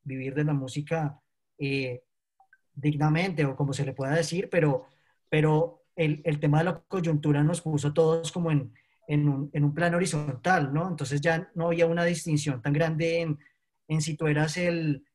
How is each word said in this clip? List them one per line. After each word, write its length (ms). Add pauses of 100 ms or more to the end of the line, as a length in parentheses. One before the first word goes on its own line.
vivir 300
de 100
la 80
música, 680 (380)
eh, 440 (760)
dignamente 680
o 100
como 160
se 140
le 80
pueda 200
decir, 360
pero, 340 (460)
pero 540 (120)
el, 280
el 140
tema 200
de 60
la 160
coyuntura 640
nos 200
puso 260
a 60
todos 360
como 200
en, 240 (340)
en 220
un, 240
en 100
un 80
plano 240
horizontal, 800
¿no? 120
Entonces 360
ya 320
no 140
había 180
una 180
distinción 560
tan 140
grande 460
en, 180 (500)
en 140
si 120
tú 120
eras 320
el 560